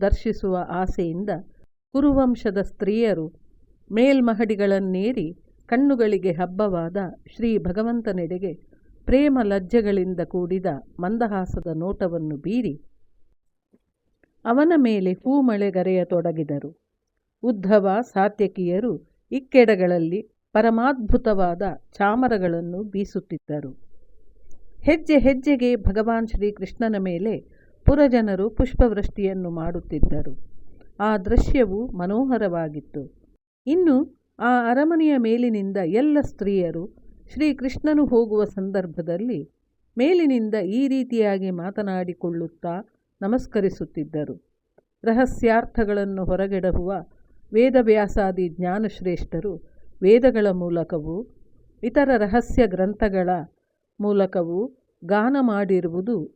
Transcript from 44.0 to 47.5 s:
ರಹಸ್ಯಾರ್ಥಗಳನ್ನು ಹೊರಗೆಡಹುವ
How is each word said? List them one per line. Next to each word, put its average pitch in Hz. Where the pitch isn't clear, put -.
ರಹಸ್ಯಾರ್ಥಗಳನ್ನು 220
ಹೊರಗೆಡಹುವ 185